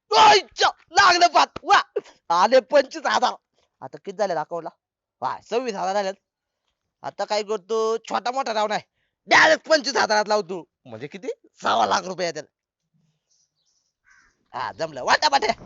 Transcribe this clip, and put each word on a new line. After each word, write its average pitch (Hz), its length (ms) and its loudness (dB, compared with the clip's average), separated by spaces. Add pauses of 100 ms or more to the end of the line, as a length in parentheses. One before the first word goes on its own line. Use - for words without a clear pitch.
(100)
ओयच्या! 415 580 4 (220)
लागलं 349 360 4
पात. 311 200 4 (160)
वा! 349 200 2 (480)
आले 208 300 4
पंचवीस 277 460 -2
हजार. 220 260 0 (480)
आता 127 240 -18
किती 185 120 -14
झाले 196 180 -2
अकाउंटला? 160 360 -8 (500)
वा, 120 180 -6 (120)
सव्वीस 233 240 -4
हजार 185 200 -6
झालेत. 196 200 -4 (880)
आता 139 220 -8
काय 208 180 -4
करतो? 220 560 -4
छोटा 226 320 -6
मोठा 254 240 -4
राव 214 120 0
नाही. 208 140 -4 (460)
डायरेक्ट 311 420 4
पंचवीस 285 280 2
हजारात 214 320 2
लावतो. 190 360 -4 (200)
म्हणजे 117 220 -14
किती? 196 220 -16 (340)
सव्वा 226 240 0
लाख 190 160 0
रुपये 175 240 -8
येतात. 151 160 -8 (2000)
हा, 113 180 -8
जमलं. 143 320 -8
वाटा 269 240 2
पाट्या. 285 260 -2 (120)